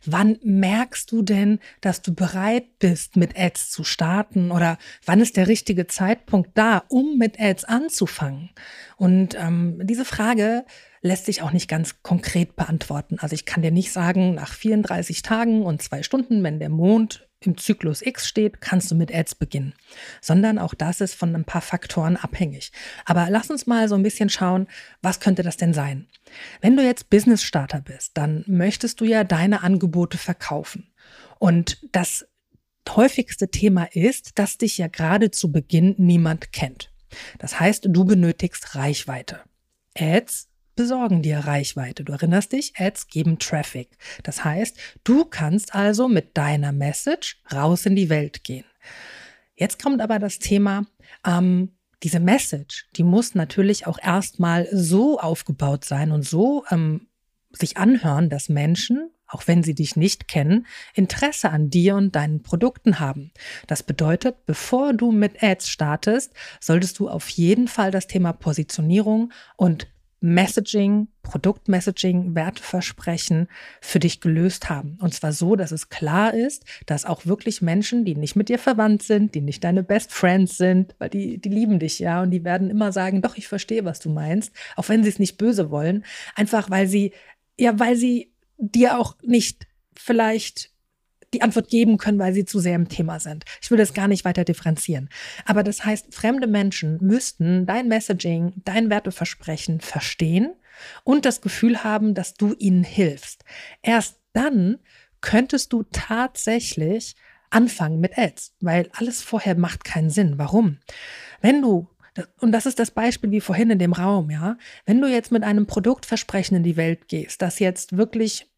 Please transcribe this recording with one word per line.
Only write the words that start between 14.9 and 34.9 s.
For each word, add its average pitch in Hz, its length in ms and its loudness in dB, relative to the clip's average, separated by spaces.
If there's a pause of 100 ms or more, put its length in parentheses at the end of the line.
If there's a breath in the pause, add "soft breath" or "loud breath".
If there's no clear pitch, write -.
Tagen 220 420 0
und 160 180 -2
zwei 143 220 -10
Stunden, 247 400 0
wenn 156 160 -2
der 151 100 -6
Mond 202 560 2 (160)
im 180 160 0
Zyklus 160 440 -2
X - 260 -6
steht, - 320 0
kannst - 320 0
du 165 40 0
mit 165 200 0
Ads 160 200 -2
beginnen. 143 380 -6 (460 loud breath)
Sondern 208 400 2
auch 170 140 -4
das 170 260 -4
ist 190 140 -2
von 170 200 -2
ein 160 120 -4
paar - 160 -4
Faktoren 170 560 -2
abhängig. - 560 -6 (320 loud breath)
Aber 170 240 2
lass 214 200 0
uns 294 160 -6
mal 233 220 2
so 208 80 0
ein 190 80 4
bisschen 208 240 0
schauen, 185 400 0 (340 loud breath)
was 180 200 0
könnte 190 200 2
das 175 140 -4
denn 170 180 0
sein? 143 340 -4 (520 loud breath)
Wenn 233 160 6
du 269 80 4
jetzt 247 260 0
Business-Starter 196 680 2
bist, - 380 -12
dann 156 280 -2
möchtest 196 540 0
du 226 60 0
ja 220 180 2
deine 185 400 2
Angebote 175 540 2
verkaufen. - 720 -8 (480 loud breath)
Und 170 400 2 (140)
das - 340 -4 (640)
häufigste 233 600 0
Thema 185 440 2
ist, 214 440 0
dass 202 200 -2
dich 220 200 -2
ja 175 100 -2
gerade 180 440 2